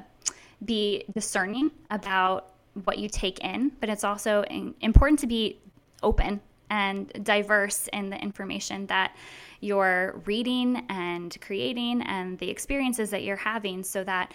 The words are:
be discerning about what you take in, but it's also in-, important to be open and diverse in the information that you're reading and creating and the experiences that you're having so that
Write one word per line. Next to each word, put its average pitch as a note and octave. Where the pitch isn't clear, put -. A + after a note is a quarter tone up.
be G#3
discerning A3
about F#3+
what -
you G#3
take -
in, G#3+
but A3
it's G#3
also G#3
in-, E3+
important C4+
to C4
be A3+
open G#3
and G3
diverse G#3
in G3+
the G3
information G3
that F#3+
you're F#3+
reading B3
and F3
creating A#3+
and F#3
the F3+
experiences B3+
that G3+
you're G3
having G3+
so F#3+
that F#3